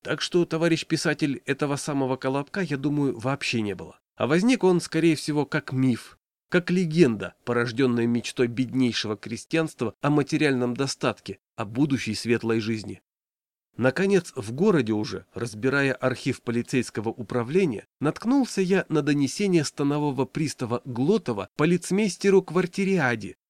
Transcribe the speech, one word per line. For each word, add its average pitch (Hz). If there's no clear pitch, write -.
Так 147
что, 175
товарищ 165
писатель, 151
этого 143
самого 135
колобка, 139
я 147
думаю, 139
вообще 123
не 101
было. 82
А 113
возник 185
он, 180
скорее 160
всего, 147
как -
миф, 131
как 180
легенда, 156
порожденная 120
мечтой 120
беднейшего 117
крестьянства 127
о 147
материальном 139
достатке, -
о 117
будущей 117
светлой 113
жизни. 107
Наконец, 175
в 113
городе 147
уже, 104
разбирая 123
архив 123
полицейского 117
управления, 123
наткнулся 220
я 185
на 156
донесение 147
станового 143
пристава 123
Глотова 127
полицмейстеру 185
Квартириаде, 175